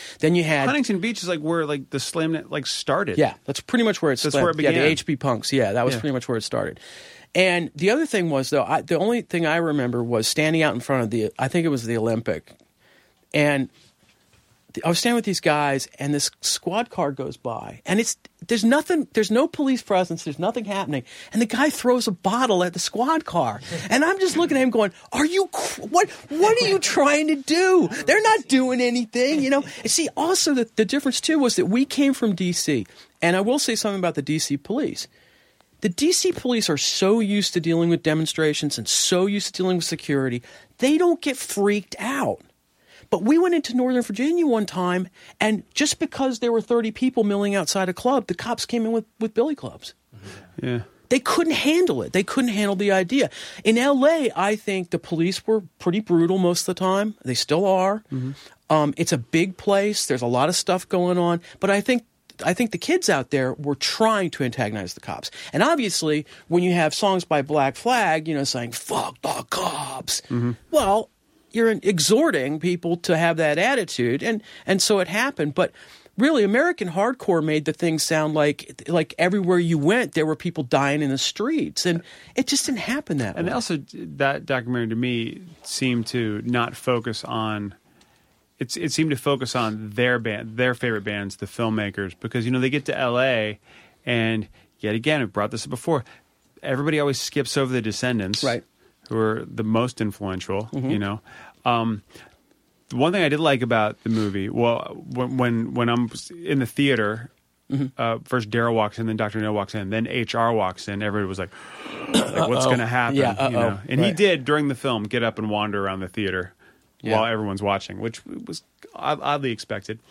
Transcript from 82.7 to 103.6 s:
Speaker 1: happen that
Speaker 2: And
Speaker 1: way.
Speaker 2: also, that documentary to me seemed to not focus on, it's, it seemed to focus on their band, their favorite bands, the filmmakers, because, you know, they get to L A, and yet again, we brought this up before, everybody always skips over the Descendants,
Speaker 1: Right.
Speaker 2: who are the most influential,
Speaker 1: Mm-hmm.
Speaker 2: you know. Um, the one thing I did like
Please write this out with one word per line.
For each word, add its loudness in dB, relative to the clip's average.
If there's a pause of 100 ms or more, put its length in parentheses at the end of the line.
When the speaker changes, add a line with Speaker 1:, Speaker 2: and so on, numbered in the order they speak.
Speaker 1:
happen -4
that -4
Speaker 2:
And -4
Speaker 1:
way. -2
Speaker 2:
also, -2 (160)
that -4
documentary -2
to -4
me -4 (200)
seemed -2
to -4
not -2
focus -4
on, -6 (800)
it's, -8
it -4
seemed 0
to 0
focus -2
on -4
their 2
band, -6
their 0
favorite -4
bands, -6
the -8
filmmakers, -4
because, -4
you -2
know, 0
they 0
get -2
to -4
L 0
A, 0 (440)
and 0 (320)
yet -2
again, 0
we -2
brought -2
this -8
up -12
before, -2 (600)
everybody -2
always 0
skips -4
over 0
the 0
Descendants, -2
Speaker 1:
Right. -2 (440)
Speaker 2:
who -2
are 0
the -6
most 0
influential, -4
Speaker 1:
Mm-hmm. -4
Speaker 2:
you 0
know. -4 (460)
Um, 0 (880)
the -8
one 2
thing 0
I 2
did 0
like 2